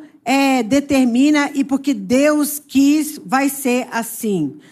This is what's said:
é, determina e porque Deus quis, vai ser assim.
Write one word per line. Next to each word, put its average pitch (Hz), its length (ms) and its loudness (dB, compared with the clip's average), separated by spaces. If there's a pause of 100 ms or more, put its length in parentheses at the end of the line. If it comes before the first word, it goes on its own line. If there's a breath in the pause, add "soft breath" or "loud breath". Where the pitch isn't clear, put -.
(260 loud breath)
é, 269 380 2
determina 277 920 2
e 277 100 0
porque 277 300 -2
Deus 269 680 0
quis, 285 640 0
vai 262 240 0
ser 247 440 -2
assim. 202 680 -4 (140 loud breath)